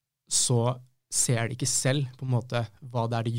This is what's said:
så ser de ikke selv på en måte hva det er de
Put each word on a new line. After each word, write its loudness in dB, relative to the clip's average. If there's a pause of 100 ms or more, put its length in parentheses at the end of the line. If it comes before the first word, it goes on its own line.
(300)
så 2 (520)
ser 2
de -8
ikke -2
selv 2 (100)
på -10
en -2
måte 0 (300)
hva 0
det 0
er -2
de -2